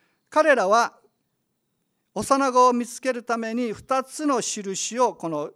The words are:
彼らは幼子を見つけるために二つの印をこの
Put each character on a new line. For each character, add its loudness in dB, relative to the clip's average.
彼 4
ら 0
は 2
幼 0
子 6
を 2
見 -2
つ -16
け -4
る -6
た -4
め -6
に -4
二 -4
つ -10
の 0
印 -8
を 2
こ -10
の -6